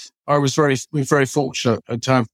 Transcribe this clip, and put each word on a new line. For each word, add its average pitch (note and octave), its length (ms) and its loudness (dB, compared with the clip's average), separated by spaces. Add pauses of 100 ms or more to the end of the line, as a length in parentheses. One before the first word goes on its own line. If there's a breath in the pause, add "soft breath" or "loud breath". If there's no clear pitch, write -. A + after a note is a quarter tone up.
(260)
I C#3+ 100 2
was C#3 180 0
very, C#3+ 220 2 (160)
we're D3 120 -2
very C#3 200 2
fortunate C3 560 -2 (220)
to B2+ 80 -2
have B2+ 240 2